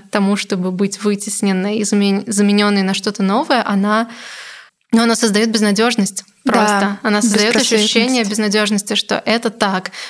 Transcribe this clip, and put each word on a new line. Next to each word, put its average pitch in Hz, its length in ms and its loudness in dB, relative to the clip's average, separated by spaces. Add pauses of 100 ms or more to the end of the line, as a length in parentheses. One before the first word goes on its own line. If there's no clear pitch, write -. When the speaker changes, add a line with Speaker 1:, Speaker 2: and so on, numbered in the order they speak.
(120)
Speaker 1:
тому, 202 240 2
чтобы 185 360 -4
быть 196 320 -2
вытесненной 202 720 -2
и 208 60 -2
замен-, 202 440 0
заменённой 202 540 2
на 190 140 0
что-то 208 280 -4
новое, 240 420 0
она, 208 440 0 (800)
ну, 226 120 6
она 233 120 2
создаёт 220 340 2
безнадёжность. 214 760 0 (220)
Speaker 2:
Да, - 80 0
Speaker 1:
Просто. 202 500 2
Она 208 180 0
создаёт 214 340 2
Speaker 2:
беспросветность. 220 300 2 (100)
Speaker 1:
ощущение 240 280 2
безнадёжности, 208 720 0
что - 300 -2
это 233 240 0
так, 190 420 -4 (180)